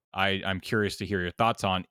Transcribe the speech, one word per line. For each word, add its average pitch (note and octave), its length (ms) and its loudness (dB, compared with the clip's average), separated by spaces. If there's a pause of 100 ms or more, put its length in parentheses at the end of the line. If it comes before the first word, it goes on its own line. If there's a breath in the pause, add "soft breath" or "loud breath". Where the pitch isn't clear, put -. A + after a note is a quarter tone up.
(140)
I, G2 320 2
I'm F#2+ 140 -2
curious G#2 380 0
to G2+ 80 -8
hear F#2+ 160 0
your F2 100 -2
thoughts A2+ 320 2
on F#2 280 0